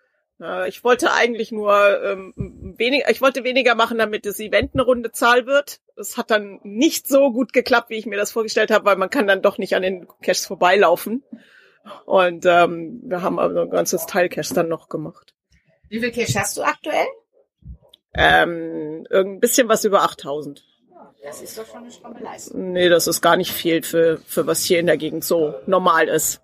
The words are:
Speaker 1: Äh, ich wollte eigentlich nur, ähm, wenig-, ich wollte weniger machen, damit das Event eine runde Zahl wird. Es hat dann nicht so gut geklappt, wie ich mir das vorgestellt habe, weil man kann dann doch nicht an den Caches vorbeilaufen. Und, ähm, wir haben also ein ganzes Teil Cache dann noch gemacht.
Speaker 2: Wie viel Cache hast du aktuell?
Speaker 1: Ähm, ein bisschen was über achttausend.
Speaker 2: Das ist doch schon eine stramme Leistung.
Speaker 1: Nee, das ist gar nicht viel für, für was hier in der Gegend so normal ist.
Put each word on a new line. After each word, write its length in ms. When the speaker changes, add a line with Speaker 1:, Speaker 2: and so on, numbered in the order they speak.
Speaker 1:
Äh, 300
ich 140
wollte 280
eigentlich 400
nur, 220
ähm, 300
wenig-, 320
ich 100
wollte 240
weniger 300
machen, 240
damit 300
das 120
Event 360
eine 80
runde 280
Zahl 360
wird. 320
Es 220
hat 120
dann 320
nicht 460
so 240
gut 200
geklappt, 380
wie 60
ich 100
mir 120
das 140
vorgestellt 380
habe, 160
weil 120
man 120
kann 160
dann 160
doch 160
nicht 180
an 60
den 260
Caches 240
vorbeilaufen. 800
Und, 400
ähm, 580
wir 200
haben 160
also 220
ein 100
ganzes 340
Teil 240
Cache 240
dann 140
noch 200
gemacht. 460
Speaker 2:
Wie 100
viel 120
Cache 280
hast 180
du 40
aktuell? 460
Speaker 1:
Ähm, 1000
ein 280
bisschen 280
was 160
über 200
achttausend. 600
Speaker 2:
Das 180
ist 160
doch 80
schon 160
eine 100
stramme 280
Leistung. 540
Speaker 1:
Nee, 140
das 200
ist 120
gar 160
nicht 160
viel 300
für, 460
für 180
was 180
hier 160
in 60
der 120
Gegend 280
so 300
normal 420
ist. 360